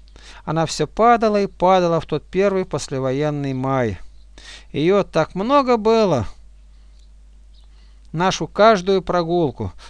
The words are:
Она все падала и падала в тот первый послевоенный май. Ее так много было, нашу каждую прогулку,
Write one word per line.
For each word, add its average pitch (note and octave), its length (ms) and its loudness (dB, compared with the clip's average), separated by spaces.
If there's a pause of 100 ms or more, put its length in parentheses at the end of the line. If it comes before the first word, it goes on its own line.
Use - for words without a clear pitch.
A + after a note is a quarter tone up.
(440)
Она D#3+ 220 -2
все - 200 -4
падала G#3+ 560 2
и G3 60 -2
падала F3+ 540 2
в - 40 -10
тот D3+ 200 -6
первый F#3+ 400 0
послевоенный C#3 880 -4
май. C3 460 -2 (760)
Ее F3+ 300 2
так D#3+ 300 -2
много B3 440 0
было, G#3 500 2 (1800)
нашу F3 360 -2
каждую G3 540 2
прогулку, E3 680 -2 (180)